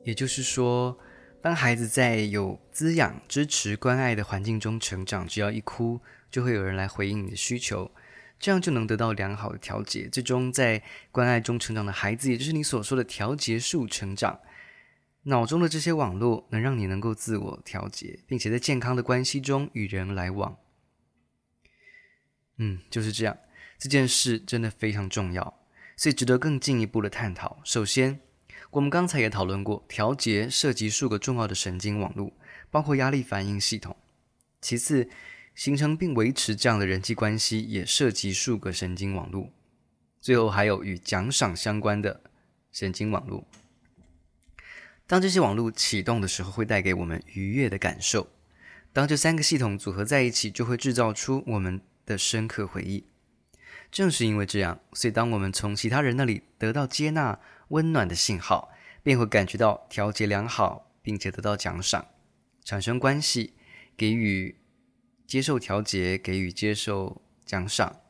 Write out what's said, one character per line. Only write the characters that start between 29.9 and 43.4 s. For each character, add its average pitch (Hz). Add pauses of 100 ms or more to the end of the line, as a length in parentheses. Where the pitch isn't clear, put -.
节 113
涉 131
及 110
数 127
个 107
重 123
要 113
的 98
神 92
经 104
网 -
络， 101 (360)
包 151
括 147
压 135
力 139
反 98
应 101
系 101
统。 95 (640)
其 -
次， 127 (460)
形 143
成 151
并 165
维 117
持 -
这 104
样 113
的 101
人 95
际 113
关 110
系 110
也 110
涉 127
及 98
数 117
个 92
神 90
经 98
网 90
络。 95 (680)
最 127
后 113
还 101
有 101
与 92
奖 101
赏 104
相 104
关 104
的 101 (500)
神 95
经 107
网 98
络。 98 (1600)